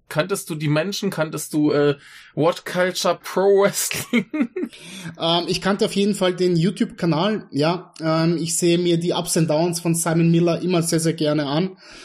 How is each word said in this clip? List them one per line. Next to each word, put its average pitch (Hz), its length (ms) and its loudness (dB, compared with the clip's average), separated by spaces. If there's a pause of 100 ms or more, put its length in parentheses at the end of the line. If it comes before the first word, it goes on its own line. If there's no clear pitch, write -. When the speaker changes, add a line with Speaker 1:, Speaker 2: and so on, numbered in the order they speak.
Speaker 1:
Kanntest 190 400 -4
du 165 60 -6
die 151 120 -4
Menschen? 180 420 -2
Kanntest 160 440 -6
du, 151 180 2
äh, 147 240 2 (400)
What 165 300 0
Culture 180 580 -2
Pro 196 400 4
Wrestling? - 680 -2
<laughs> 302 360 -4 (500)
Speaker 2:
Ähm, 170 280 0
ich 170 120 -2
kannte 196 260 0
auf 170 100 -2
jeden 202 200 2
Fall 185 180 2
den 180 220 2
YouTube-Kanal, 175 960 0
ja. 165 480 -2
Ähm, 160 380 2
ich 165 200 -4
sehe 175 200 2
mir 170 200 2
die 170 140 -2
Ups 165 240 -2
and 160 140 2
Downs 165 320 0
von 165 140 0
Simon 165 360 2
Miller 170 300 2
immer 175 200 0
sehr, 165 200 0
sehr 160 100 0
gerne 147 360 0
an. 170 300 -2 (280)